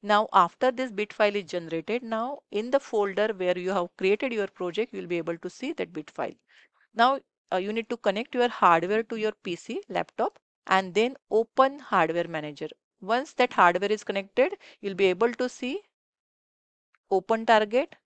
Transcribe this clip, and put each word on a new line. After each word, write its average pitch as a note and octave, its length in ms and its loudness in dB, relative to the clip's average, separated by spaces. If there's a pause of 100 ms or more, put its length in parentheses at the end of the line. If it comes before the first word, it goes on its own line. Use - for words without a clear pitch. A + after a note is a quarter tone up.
Now G#3 300 2
after - 400 4
this B3 200 -4
bit G#3 200 -4
file G#3 240 2
is G3+ 100 -4
generated, E3+ 560 -6
now A#3 380 -6 (120)
in A3+ 200 -4
the C#4 80 4
folder G#3 560 0
where F3+ 220 0
you F3+ 140 -4
have F3+ 260 -2
created G#3 340 0
your G#3 160 -4
project, F3+ 460 -6
you F#3+ 80 -10
will F3+ 60 -10
be F3 100 -4
able E3+ 200 -6
to F3+ 120 -10
see C4+ 240 -10
that F3 180 -6
bit D#3 180 -12
file. - 260 -8 (600)
Now, B3+ 240 2 (320)
uh, F#3 60 0
you G3 160 -4
need A3+ 160 -6
to A#3+ 80 -4
connect G#3 380 -2
your A#3+ 120 2
hardware F#3 560 4
to A3+ 140 -10
your G#3+ 160 -2 (100)
P F3 120 -6
C, B3+ 340 -10
laptop, F#3 500 -4 (300)
and F#3+ 240 0
then G#3 220 0 (160)
open C4+ 480 2
hardware E3+ 480 0
manager. D3+ 400 -8 (320)
Once A#3+ 340 -4
that B3 200 0
hardware F#3 380 4
is G#3+ 120 -4
connected, A3+ 540 -2 (240)
you'll G3 140 -6
be G3 100 2
able F#3+ 260 2
to B3 160 -4
see C4 320 -8 (1300)
open A3 360 0
target A3+ 500 2 (100)